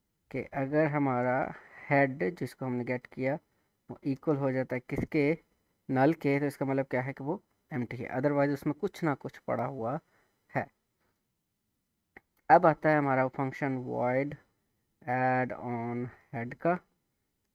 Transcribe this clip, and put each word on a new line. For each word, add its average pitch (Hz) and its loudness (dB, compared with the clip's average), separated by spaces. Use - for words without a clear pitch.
कि 127 -6
अगर 147 2
हमारा 127 2
हेड 139 2
जिसको 135 -8
हमने 123 -2
गेट 123 -6
किया 131 -4
वो - -14
इक्वल 143 -2
हो 139 0
जाता 127 -4
है 123 -6
किसके, 147 0
नल 135 6
के, 139 0
तो 147 0
इसका 139 -4
मतलब 135 0
क्या 127 -2
है 135 -8
कि 135 -14
वो 156 -6
एम्प्टी 123 -6
है, 120 -10
otherwise 143 2
उसमें 143 -2
कुछ - -6
ना 147 0
कुछ - -14
पड़ा 123 -2
हुआ 131 -4
है। 123 -4
अब 175 8
आता 156 4
है 151 4
हमारा 131 2
फंक्शन 135 -4
void 127 -2
add 127 0
on 120 -6
head 120 -8
का, 175 0